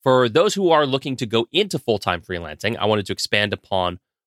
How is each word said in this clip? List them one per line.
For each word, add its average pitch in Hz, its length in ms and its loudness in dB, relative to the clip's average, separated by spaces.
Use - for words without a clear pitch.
For 127 260 4
those 170 260 2
who 190 180 0
are 151 140 4
looking 135 320 -2
to 127 80 -4
go 113 260 0
into 180 280 -2
full-time 95 420 -2
freelancing, 85 560 -6
I 95 80 -2
wanted 107 200 0
to 101 80 -6
expand 104 400 -2
upon 92 460 -4